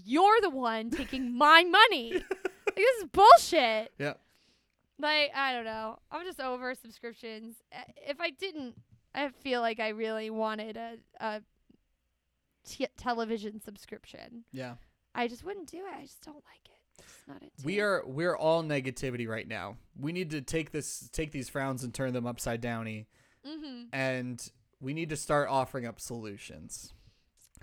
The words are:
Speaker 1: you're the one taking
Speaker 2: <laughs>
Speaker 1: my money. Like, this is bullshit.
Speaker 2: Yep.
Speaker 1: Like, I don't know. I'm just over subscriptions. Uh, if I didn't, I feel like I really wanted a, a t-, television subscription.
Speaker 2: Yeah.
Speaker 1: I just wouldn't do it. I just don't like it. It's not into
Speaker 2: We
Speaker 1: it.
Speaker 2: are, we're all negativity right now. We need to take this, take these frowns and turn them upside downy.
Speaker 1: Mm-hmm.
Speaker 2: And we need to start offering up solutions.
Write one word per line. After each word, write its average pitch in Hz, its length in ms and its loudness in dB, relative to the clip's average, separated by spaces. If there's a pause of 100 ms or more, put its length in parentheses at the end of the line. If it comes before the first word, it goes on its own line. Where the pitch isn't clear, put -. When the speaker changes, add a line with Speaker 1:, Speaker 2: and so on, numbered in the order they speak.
Speaker 1:
you're 381 340 8
the 392 100 2
one 233 400 -2
taking 262 480 -4
Speaker 2:
<laughs> - 0 -
Speaker 1:
my 302 260 10
money. 359 500 6
Like, - 640 -6
this 480 220 4
is 392 140 -6
bullshit. 294 840 8
Speaker 2:
Yep. 143 220 -4 (760)
Speaker 1:
Like, 294 380 2
I 269 160 0
don't 240 120 -4
know. 220 340 -8 (120)
I'm 330 160 -8
just 359 140 -10
over 254 340 -6
subscriptions. 226 840 -14 (160)
Uh, - 60 -16 (300)
if 285 120 -6
I 339 100 -2
didn't, 302 440 -10 (400)
I 285 140 -2
feel 247 320 -4
like 226 200 0
I 220 100 -2
really 220 380 -4
wanted 220 480 -4
a, 233 200 -10 (240)
a 214 220 -6 (1200)
t-, - 220 -6 (100)
television 220 640 -6
subscription. - 920 -18
Speaker 2:
Yeah. 127 220 -12 (400)
Speaker 1:
I 240 140 -2
just 240 160 -14
wouldn't 381 260 -12
do 330 80 -14
it. 381 180 -12
I - 60 -16
just - 200 -20
don't 302 140 -18
like - 300 -20
it. - 120 -20 (200)
It's - 280 -20
not 139 160 -18
into - 120 -20 (100)
Speaker 2:
We 185 140 0
Speaker 1:
it. 202 40 2
Speaker 2:
are, 202 240 2
we're 156 300 0
all 160 260 4
negativity 131 640 -2
right 113 220 -6
now. 101 280 -8 (220)
We 139 140 -4
need 175 180 -4
to 151 120 -4
take 156 300 -4
this, 135 400 -8
take 156 200 -6
these 131 160 -8
frowns 135 360 -4
and 120 100 -8
turn 131 180 -2
them 120 140 -4
upside 120 340 -4
downy. 113 460 -6 (400)
Speaker 1:
Mm-hmm. 285 460 -12
Speaker 2:
And 127 600 -4 (280)
we 135 140 -8
need 160 140 -6
to 151 80 -4
start 147 320 0
offering 131 380 -2
up 113 140 -12
solutions. - 920 -12 (720)